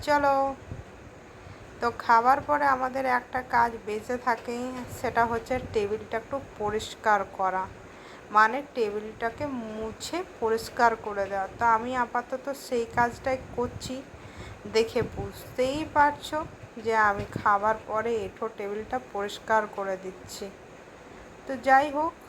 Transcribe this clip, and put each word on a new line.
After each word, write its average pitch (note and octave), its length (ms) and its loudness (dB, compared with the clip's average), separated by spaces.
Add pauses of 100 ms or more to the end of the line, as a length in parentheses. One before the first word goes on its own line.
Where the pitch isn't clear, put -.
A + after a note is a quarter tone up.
চলো। C#4 540 4 (1200)
তো A#3 180 0
খাবার B3 440 6
পরে D4 240 2
আমাদের C4 400 2
একটা B3+ 360 0
কাজ A#3+ 300 2 (140)
বেঁচে G#3+ 320 -4
থাকে, A#3+ 400 -2 (440)
সেটা A#3 240 2
হচ্ছে A#3 340 -2 (140)
টেবিলটা G#3+ 440 -2
একটু C4+ 240 -6 (180)
পরিষ্কার G#3 680 0 (120)
করা, F#3 300 0 (640)
মানে, A3 320 6 (100)
টেবিলটাকে A3 720 -2
মুছে A3 760 -6 (160)
পরিষ্কার A3+ 560 2
করে G3+ 300 -4
দেওয়া। F#3+ 220 -4 (120)
তো A#3 60 2
আমি A#3 300 2
আপাতত B3+ 580 -4 (140)
সেই A#3 180 0 (100)
কাজটাই A#3+ 420 0 (180)
করছি। B3 460 -6 (720)
দেখে A3+ 280 2
বুঝতেই B3+ 920 -4
পারছো D4 520 2 (320)
যে A3 180 0
আমি G#3 360 4
খাবার G#3 440 4 (120)
পরে A3 280 0
এঁঠো G3+ 320 -4 (100)
টেবিলটা G#3+ 420 -6 (140)
পরিষ্কার G#3 540 0
করে G3 360 -4
দিচ্ছি। F#3+ 460 -12 (1000)
তো C4+ 100 -4
যাই C4+ 340 6
হোক, D4+ 220 0 (160)